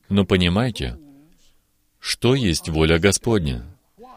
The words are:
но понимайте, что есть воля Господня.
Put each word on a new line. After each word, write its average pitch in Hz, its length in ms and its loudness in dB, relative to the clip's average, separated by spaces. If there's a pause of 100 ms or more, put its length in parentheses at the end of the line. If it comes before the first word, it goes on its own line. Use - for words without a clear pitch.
но 98 160 2
понимайте, 90 720 0 (1000)
что - 340 -2
есть 101 360 -2
воля 80 280 2
Господня. 85 640 0 (540)